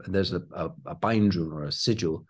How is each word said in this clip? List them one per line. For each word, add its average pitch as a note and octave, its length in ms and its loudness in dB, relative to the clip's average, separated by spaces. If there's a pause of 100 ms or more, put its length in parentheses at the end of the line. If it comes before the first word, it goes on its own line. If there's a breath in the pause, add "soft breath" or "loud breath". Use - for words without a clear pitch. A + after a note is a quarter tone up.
there's F#2+ 240 0
a, F2 100 -2 (120)
a, E2 160 -4 (160)
a F2 100 -10
bind G#2 400 4
rune D#2+ 160 -2
or D2+ 140 -6
a C#2+ 80 -4
sigil E2+ 560 0